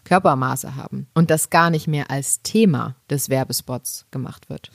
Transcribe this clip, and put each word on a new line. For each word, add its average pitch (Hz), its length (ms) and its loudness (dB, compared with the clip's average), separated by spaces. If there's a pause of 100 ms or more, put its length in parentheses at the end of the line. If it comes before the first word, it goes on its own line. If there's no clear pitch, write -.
Körpermaße 135 720 0
haben 135 380 -10
und 165 160 4
das 156 200 0
gar 170 200 6
nicht 156 180 -2
mehr 147 220 -2
als 135 320 -4
Thema 135 540 2 (120)
des 143 200 -2
Werbespots 127 840 -4
gemacht - 400 -10
wird, - 240 -14